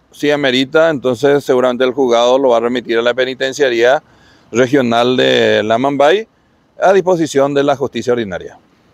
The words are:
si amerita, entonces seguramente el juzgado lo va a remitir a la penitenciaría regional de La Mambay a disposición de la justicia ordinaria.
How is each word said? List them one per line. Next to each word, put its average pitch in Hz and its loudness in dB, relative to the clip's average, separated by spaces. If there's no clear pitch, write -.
si - -4
amerita, 143 0
entonces 131 0
seguramente 127 0
el 127 0
juzgado 123 2
lo 135 2
va 117 4
a - 2
remitir 120 -4
a - 0
la 120 0
penitenciaría 131 0
regional 123 0
de 120 2
La 113 0
Mambay 143 0
a 185 2
disposición 160 0
de 139 0
la 143 0
justicia 123 -4
ordinaria. 98 -8